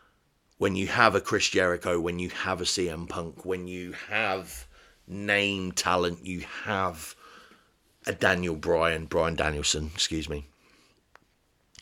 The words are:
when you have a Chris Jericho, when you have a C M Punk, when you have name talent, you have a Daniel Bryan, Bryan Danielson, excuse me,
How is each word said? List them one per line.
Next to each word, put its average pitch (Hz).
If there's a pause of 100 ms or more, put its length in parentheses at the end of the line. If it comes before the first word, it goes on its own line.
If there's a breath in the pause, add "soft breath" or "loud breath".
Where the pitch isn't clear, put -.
(580 soft breath)
when 98
you 95
have 113
a 98
Chris 101
Jericho, 90
when 87
you 90
have 92
a 90
C 90
M 82
Punk, 85
when 90
you 90 (180)
have 98 (400 soft breath)
name 101
talent, 87
you 90 (180)
have 95 (920 loud breath)
a -
Daniel 90
Bryan, 80
Bryan 82
Danielson, 76
excuse 78
me, 73 (1300 soft breath)